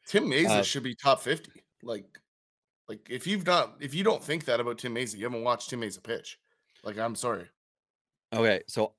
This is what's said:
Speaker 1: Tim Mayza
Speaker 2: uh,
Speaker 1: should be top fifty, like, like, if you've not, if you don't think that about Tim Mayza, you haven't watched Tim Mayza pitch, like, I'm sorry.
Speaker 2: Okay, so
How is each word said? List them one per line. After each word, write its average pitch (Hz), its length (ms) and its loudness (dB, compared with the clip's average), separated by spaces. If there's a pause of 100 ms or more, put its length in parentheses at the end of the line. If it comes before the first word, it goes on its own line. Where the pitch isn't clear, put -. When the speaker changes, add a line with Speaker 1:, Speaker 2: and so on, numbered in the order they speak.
Speaker 1:
Tim 226 200 2
Mayza 151 380 4
Speaker 2:
uh, - 20 -2
Speaker 1:
should 131 180 -2
be 120 120 -6
top 135 260 4
fifty, - 420 -4 (180)
like, 110 380 -10 (680)
like, 107 220 -14
if 123 180 -6
you've 190 180 0
not, 170 360 4
if 139 140 -8
you 185 80 0
don't 202 200 2
think 156 220 -2
that 120 160 2
about 120 180 -4
Tim 123 160 -4
Mayza, 117 220 -4
you 101 80 -4
haven't 120 180 -4
watched 120 280 0
Tim 123 100 -4
Mayza 104 220 -8
pitch, - 360 -8 (440)
like, 104 140 -8
I'm 113 180 -2
sorry. 107 340 -4 (840)
Speaker 2:
Okay, 113 340 4
so - 320 0